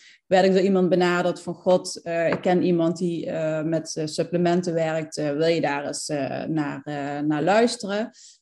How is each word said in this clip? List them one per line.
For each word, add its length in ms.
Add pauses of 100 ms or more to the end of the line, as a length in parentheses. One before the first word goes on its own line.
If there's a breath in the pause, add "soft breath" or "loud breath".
(280 loud breath)
werd 180
ik 80
door 80
iemand 280
benaderd 520
van: 120
"God, 500
eh, 260
ik 120
ken 220
iemand 340
die, 320
eh, 340
met, 320
eh, 100
supplementen 680
werkt. 440
Eh, 140
wil 160
je 140
daar 260
eens, 220
eh, 340
naar, 400
eh, 360
naar 240
luisteren?" 680 (320 loud breath)